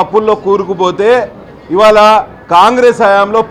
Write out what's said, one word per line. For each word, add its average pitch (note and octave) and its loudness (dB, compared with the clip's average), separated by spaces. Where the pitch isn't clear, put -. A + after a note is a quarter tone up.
అప్పుల్లో G#3+ -2
కూరుకుపోతే F#3+ -4
ఇవాళ G#3+ 2
కాంగ్రెస్ A#3 2
హయాంలో G3+ 0